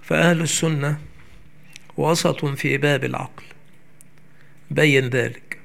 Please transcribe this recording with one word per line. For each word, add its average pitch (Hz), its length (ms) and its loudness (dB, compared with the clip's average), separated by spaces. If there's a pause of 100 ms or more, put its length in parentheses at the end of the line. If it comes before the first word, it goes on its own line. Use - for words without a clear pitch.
فأهل 165 380 4
السنة 151 580 0 (960)
وسط 156 480 2
في 139 320 0
باب 139 280 2
العقل، 127 380 -6 (1300)
بين 139 380 6
ذلك. 120 560 -2